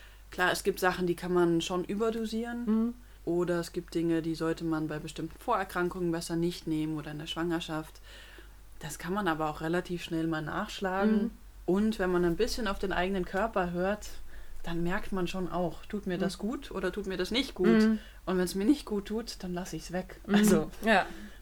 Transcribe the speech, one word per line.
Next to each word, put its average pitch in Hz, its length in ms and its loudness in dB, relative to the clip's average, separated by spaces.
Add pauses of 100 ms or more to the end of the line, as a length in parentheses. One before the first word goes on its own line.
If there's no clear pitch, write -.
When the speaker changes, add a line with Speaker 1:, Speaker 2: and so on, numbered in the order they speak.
(300)
Speaker 1:
klar, 180 220 2
es 165 100 -2
gibt 190 160 0
Sachen, 180 300 2
die 175 80 2
kann 180 160 -4
man 170 280 6
schon 180 240 -2
überdosieren. 226 840 -2
Speaker 2:
Mhm. 220 280 2 (300)
Speaker 1:
Oder 170 360 2
es 170 120 -6
gibt - 220 -8
Dinge, 165 280 2
die 165 120 -2
sollte 165 300 -2
man 156 240 0
bei 151 100 -4
bestimmten 156 400 -8
Vorerkrankungen 185 760 0
besser 170 240 -4
nicht 170 300 0
nehmen 156 300 0
oder 151 140 -6
in 151 80 -8
der 160 80 -8
Schwangerschaft. 165 760 -4 (800)
Das 151 180 -8
kann 175 140 -4
man 196 160 0
aber 156 220 0
auch 151 100 -8
relativ 175 420 -2
schnell 165 240 -2
mal 160 140 0
nachschlagen. 202 840 2
Speaker 2:
Mhm. 240 60 -2 (360)
Speaker 1:
Und 214 320 4
wenn 185 120 2
man 175 140 4
ein 170 120 4
bisschen - 320 0
auf 196 100 -2
den 190 140 -2
eigenen 180 340 0
Körper 190 460 0
hört, 190 360 0 (540)
dann 170 200 0
merkt 185 300 0
man 185 160 0
schon 185 240 -2
auch, 170 340 -2
tut 208 200 -6
mir 180 100 -2
das 190 220 0
Speaker 2:
Mhm. - 40 -10
Speaker 1:
gut 233 280 -4
oder 185 200 -2
tut 202 160 -4
mir 185 120 -4
das 180 120 0
nicht 262 240 0
gut? 185 140 2
Speaker 2:
Mhm. 220 300 6 (260)
Speaker 1:
Und 185 140 0
wenn's 180 160 0
mir 196 100 -2
nicht 285 220 4
gut 202 200 -4
tut, 226 340 -6
dann 180 120 -6
lass 175 220 -6
ich's 160 180 -8
weg. - 340 -6
Speaker 2:
Mhm. 196 80 2
Speaker 1:
Also, 190 360 6 (140)
Speaker 2:
Ja. 208 200 6 (380)